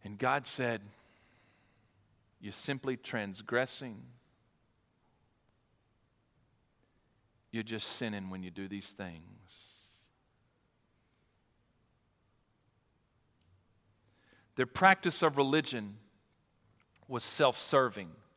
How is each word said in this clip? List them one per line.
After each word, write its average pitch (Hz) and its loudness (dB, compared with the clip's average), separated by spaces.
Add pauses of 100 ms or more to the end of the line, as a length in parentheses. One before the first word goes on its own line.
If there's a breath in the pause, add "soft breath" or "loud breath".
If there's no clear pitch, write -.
And 101 -12
God 127 2
said, 117 -2 (1600 soft breath)
"You're 101 -12
simply 135 -4
transgressing. 113 -4 (3500)
You're 113 -4
just 110 -6
sinning 101 -4
when 92 -8
you 92 -8
do 98 -8
these 98 -8
things." - -16 (4000 soft breath)
Their 131 4
practice 185 4
of 151 4
religion 127 0 (1080)
was 123 -4
self-serving. 123 4 (260)